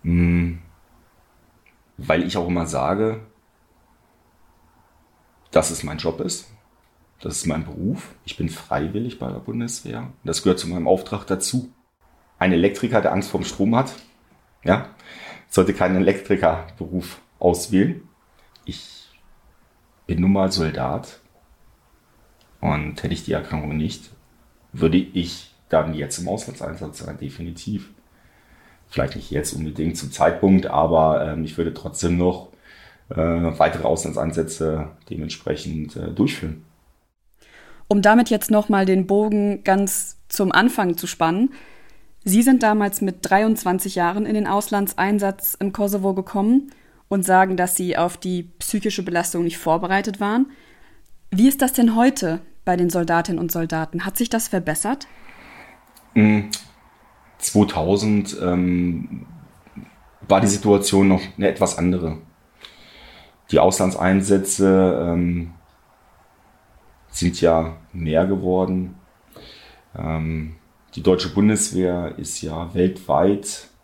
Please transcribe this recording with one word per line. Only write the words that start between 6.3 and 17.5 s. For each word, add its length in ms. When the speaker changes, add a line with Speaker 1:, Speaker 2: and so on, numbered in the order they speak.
Speaker 1:
das 160
ist 100
mein 180
Beruf, 600
ich 120
bin 120
freiwillig 720
bei 100
der 80
Bundeswehr. 720
Das 180
gehört 160
zu 100
meinem 200
Auftrag 380
dazu. 460
Ein 120
Elektriker, 480
der 120
Angst 180
vorm 140
Strom 320
hat, 180
ja, 240
sollte 220
keinen 240
Elektrikerberuf 1200
auswählen. 640